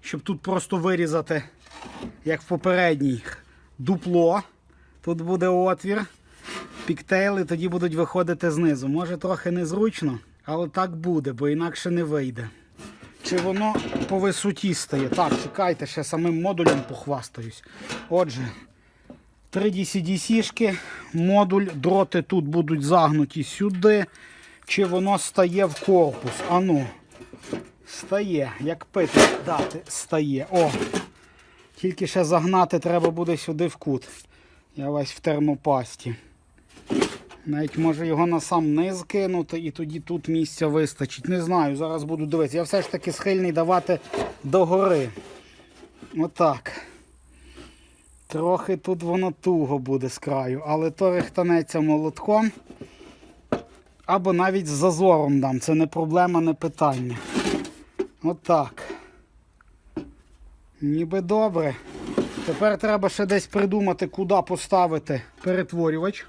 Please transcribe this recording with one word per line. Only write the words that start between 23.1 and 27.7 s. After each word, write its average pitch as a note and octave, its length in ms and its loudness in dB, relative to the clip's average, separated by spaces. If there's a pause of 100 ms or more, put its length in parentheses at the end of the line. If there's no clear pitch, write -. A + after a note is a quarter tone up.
сюди. G3+ 600 2 (600)
Чи G3 200 2
воно F#3 320 2
стає F#3 480 2
в D#3 200 -4
корпус? D3 460 4 (180)
Ану... F3 360 2 (1000)